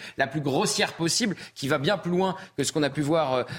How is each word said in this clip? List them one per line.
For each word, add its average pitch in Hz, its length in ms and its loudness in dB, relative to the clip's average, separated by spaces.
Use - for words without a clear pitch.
la 135 100 2
plus 151 140 -2
grossière 160 540 2
possible, 170 420 0
qui 139 140 -4
va 147 100 4
bien 180 200 0
plus 175 120 -4
loin 180 260 2
que 139 80 2
ce - 80 -2
qu'on 156 100 2
a 139 80 2
pu 139 100 -4
voir, 147 340 2
euh, 123 100 2